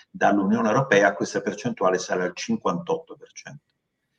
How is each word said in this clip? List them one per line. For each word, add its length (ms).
dall'Unione 580
Europea, 460
questa 260
percentuale 560
sale 280
al 100
cinquantotto 800
per 160
cento. 320